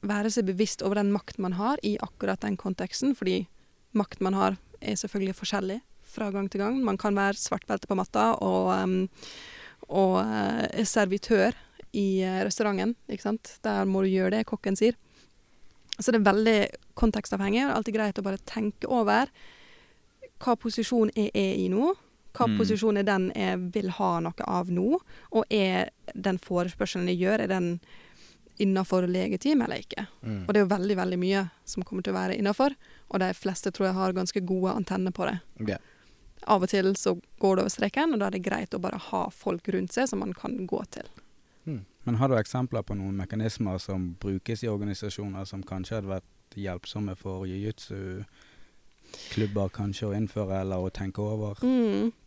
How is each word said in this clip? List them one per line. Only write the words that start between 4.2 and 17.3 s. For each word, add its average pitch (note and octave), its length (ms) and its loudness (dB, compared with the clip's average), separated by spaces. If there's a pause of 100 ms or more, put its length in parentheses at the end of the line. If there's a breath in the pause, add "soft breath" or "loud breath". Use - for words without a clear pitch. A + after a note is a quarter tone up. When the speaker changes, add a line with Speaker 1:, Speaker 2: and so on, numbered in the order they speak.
Speaker 1:
man F#3+ 120 2
har F#3+ 240 2 (240)
er G#3 140 -2
selvfølgelig F#3+ 400 -2
forskjellig G3 460 -4 (220)
fra - 280 -6
gang G3 180 -2
til G3+ 120 -4
gang. B3+ 220 0
Man G3 140 0
kan G#3 180 0
være G3 200 2
svartbelte - 520 -4
på G3+ 80 0
matta G#3+ 460 2
og, F#3 420 2
um, F#3 260 2 (800 loud breath)
og, F#3+ 360 4
eh, G#3+ 580 0
servitør G3+ 720 4 (400 loud breath)
i, G3 300 2
eh, F#3+ 200 0
restauranten, G#3 520 0 (140)
ikke A3 120 -6
sant? - 400 -4
Der G3+ 240 0
må F#3+ 180 2
du F#3+ 60 4
gjøre F#3 220 2
det A3 160 0
kokken G3 280 -2
sier. A3 180 4 (1040 soft breath)
Så - 120 2
det A3 40 6
er G3+ 180 8
veldig G#3+ 360 4 (260)
kontekstavhengig, G#3 680 2